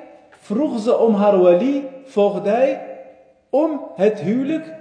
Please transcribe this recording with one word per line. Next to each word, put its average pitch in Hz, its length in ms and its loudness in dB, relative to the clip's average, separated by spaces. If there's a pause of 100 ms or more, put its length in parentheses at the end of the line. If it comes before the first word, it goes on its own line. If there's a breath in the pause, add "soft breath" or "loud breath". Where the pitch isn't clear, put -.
(300)
vroeg 247 500 -4
ze 214 180 0
om 226 160 4
haar 202 260 4
wali, 196 480 4 (180)
voogdij, 202 760 0 (680)
om 302 320 -2 (140)
het 202 240 0
huwelijk 269 600 -4